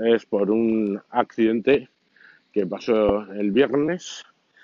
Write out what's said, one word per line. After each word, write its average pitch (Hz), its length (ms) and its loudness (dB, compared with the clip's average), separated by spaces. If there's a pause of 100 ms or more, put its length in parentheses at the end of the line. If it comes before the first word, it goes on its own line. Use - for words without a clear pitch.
es 117 240 2
por 101 240 0
un 110 500 0 (100)
accidente 117 800 0 (640)
que 101 120 0
pasó 101 640 0
el 104 180 -2
viernes, 143 720 -2 (400)